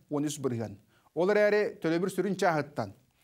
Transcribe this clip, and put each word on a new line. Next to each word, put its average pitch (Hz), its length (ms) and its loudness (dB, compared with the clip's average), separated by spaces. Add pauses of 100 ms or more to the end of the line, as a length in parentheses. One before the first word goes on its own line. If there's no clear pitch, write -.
он 147 160 -2
үс 143 140 -6
бырыган. 117 400 -4 (340)
Олар 185 240 2
әрі 208 440 2
төлөбүр 170 280 0
сүрүн 185 280 -2
чааһыттан. 151 560 0 (300)